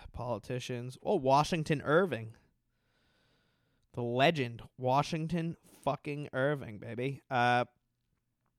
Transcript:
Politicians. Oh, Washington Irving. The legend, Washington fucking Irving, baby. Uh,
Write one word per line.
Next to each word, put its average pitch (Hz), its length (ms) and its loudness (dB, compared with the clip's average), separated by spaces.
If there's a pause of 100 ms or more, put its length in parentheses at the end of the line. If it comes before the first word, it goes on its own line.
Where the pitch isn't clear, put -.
(120)
Politicians. 123 920 -8
Oh, 214 100 0
Washington 147 680 2
Irving. 135 520 2 (1600)
The 123 80 -6
legend, 123 600 2 (140)
Washington 156 800 0 (280)
fucking 147 480 -4
Irving, 131 460 -2
baby. 123 520 -6
Uh, 123 360 4 (920)